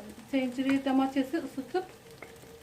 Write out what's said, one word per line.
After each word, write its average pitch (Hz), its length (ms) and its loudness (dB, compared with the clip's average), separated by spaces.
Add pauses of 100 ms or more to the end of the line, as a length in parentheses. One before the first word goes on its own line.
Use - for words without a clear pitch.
(320)
tencereye 269 540 2
domatesi 269 520 4
ısıtıp - 480 -2 (760)